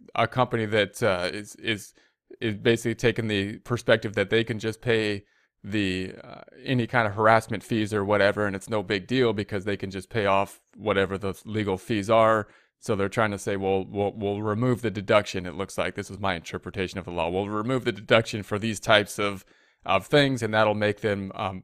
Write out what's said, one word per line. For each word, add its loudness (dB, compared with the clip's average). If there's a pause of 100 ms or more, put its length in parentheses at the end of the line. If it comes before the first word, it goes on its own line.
(140)
a 2
company 0
that, 0
uh, 2
is, -10
is, -6 (480)
is -2
basically 2
taking 0
the -2
perspective 0
that 0
they 4
can -6
just -6
pay 0 (380)
the, -2 (100)
uh, -18 (240)
any 2
kind 0
of -4
harassment 4
fees -2
or 2
whatever, 4
and -4
it's -12
no 0
big -2
deal 2
because -6
they -2
can -8
just -10
pay -2
off 2 (160)
whatever 0
the -6
legal -2
fees -4
are. 6 (300)
So -2
they're 0
trying 0
to -6
say, -4
"Well, 0
we'll, -2
we'll -4
remove 0
the -2
deduction," 0
it -8
looks -8
like. -2
This -8
is -14
my -2
interpretation -8
of -8
the -12
law. -2
"We'll -2
remove -2
the 0
deduction 2
for -4
these -4
types 4
of, -4 (400)
of 0
things," 2
and -2
that'll 4
make 0
them, -2
um, -8